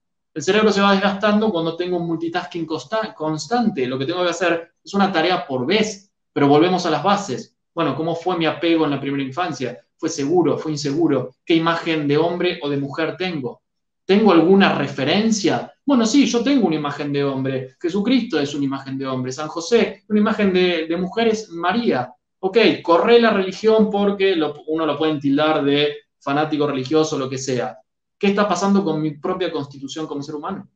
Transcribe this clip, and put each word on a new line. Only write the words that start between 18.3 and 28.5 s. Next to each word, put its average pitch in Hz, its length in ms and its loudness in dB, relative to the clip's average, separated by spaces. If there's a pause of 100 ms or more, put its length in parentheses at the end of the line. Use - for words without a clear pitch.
es 143 160 -2
una 143 120 -2
imagen 135 300 -6
de 135 120 -6
hombre. 127 240 -4
San 151 160 -8
José, 196 600 0
una 214 120 2
imagen 208 320 2
de, 180 340 2
de 165 100 -2
mujer 185 300 -2
es 214 240 0
María. 175 600 -2 (260)
Ok, 190 200 0 (220)
corré 240 400 6
la 226 100 4
religión 202 600 2
porque 196 460 0
lo, 147 180 -2 (140)
uno 160 180 -2
lo 147 100 0
pueden 156 220 0
tildar 143 460 2
de 143 320 0 (240)
fanático 147 480 -2
religioso, 147 500 -2
lo 131 100 -4
que 135 100 -8
sea. 120 380 -4 (400)
¿Qué 202 120 0
está 208 180 0
pasando 196 380 0